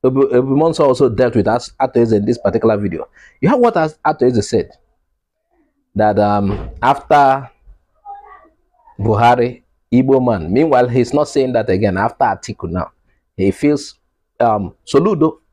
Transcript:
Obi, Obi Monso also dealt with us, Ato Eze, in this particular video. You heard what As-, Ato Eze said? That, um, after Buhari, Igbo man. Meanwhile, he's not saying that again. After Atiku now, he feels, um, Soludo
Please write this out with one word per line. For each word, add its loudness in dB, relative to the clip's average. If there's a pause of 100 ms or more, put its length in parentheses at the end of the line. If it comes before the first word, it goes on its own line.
Obi, 0
Obi 2
Monso 0
also 2
dealt 0
with 0
us, -4 (100)
Ato 0
Eze, 2
in 0
this -2
particular 0
video. -6 (320)
You 2
heard 2
what 2
As-, -2
Ato 0
Eze 0
said? -2 (1200)
That, 0
um, -2 (120)
after 2 (1500)
Buhari, 0 (300)
Igbo 2
man. -2
Meanwhile, 2
he's 0
not 0
saying -2
that -2
again. 0
After -2
Atiku -6
now, -8 (440)
he 0
feels, -2 (420)
um, 0 (120)
Soludo 0 (140)